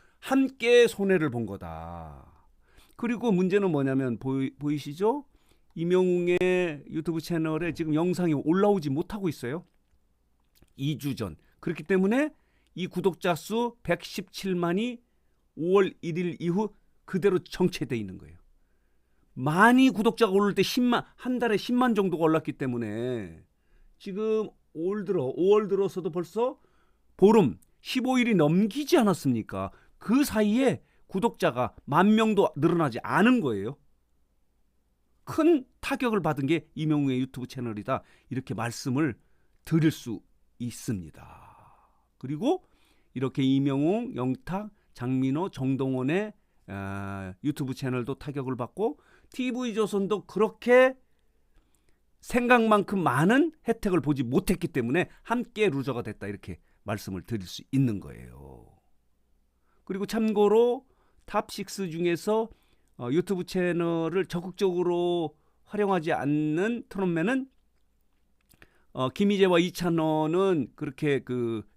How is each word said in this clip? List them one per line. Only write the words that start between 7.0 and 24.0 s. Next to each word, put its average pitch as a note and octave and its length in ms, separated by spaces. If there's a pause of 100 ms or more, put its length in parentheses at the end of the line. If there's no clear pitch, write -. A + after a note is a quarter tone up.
채널에 D#3+ 520
지금 D#3 220
영상이 E3+ 380
올라오지 F3 560
못하고 F3+ 400
있어요. C#3+ 360 (1120)
이 C#3+ 220
주 C#3+ 180
전. F2+ 220 (240)
그렇기 D#3 220
때문에 G#3 500 (420)
이 F3 120
구독자 F3+ 480
수 A3+ 480
백십칠만이 F#3 1160 (540)
오월 F#3 460
일 D#3+ 160
일 F3 220
이후 G3 340 (320)
그대로 F#3 340
정체돼 D#3+ 580
있는 G2 200
거예요. D#2+ 200 (960)
많이 G#3+ 560
구독자가 G#3 420
오를 G3+ 220
때 G3 80
십만, B3 420 (120)
한 B3 240
달에 A3 180
십만 B3 380
정도가 E3+ 280
올랐기 D#3 300
때문에 A#2 920 (540)
지금 G#3+ 520 (240)